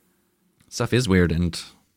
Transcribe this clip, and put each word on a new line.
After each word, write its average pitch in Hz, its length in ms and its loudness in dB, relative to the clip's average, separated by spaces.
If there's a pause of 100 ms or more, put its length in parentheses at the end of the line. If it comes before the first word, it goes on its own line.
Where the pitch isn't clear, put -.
(720)
Stuff - 240 -4
is 123 140 2
weird, 90 240 4
and 85 280 -4 (360)